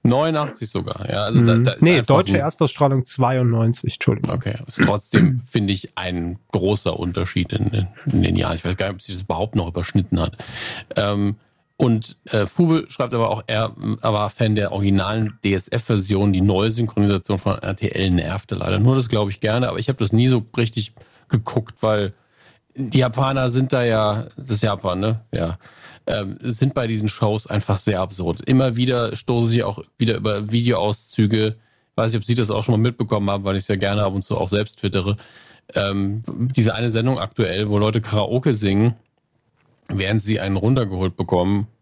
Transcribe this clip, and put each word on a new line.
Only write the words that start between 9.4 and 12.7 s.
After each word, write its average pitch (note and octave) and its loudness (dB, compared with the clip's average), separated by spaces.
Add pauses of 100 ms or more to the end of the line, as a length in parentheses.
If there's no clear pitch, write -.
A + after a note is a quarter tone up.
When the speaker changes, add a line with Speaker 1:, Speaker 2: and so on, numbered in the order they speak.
Speaker 1:
noch F2 0
überschnitten F2 -2
hat. - -2 (600)
Ähm, G2+ 0 (400)
und, A#2 0
äh, G#2 0
Fube D#3+ 2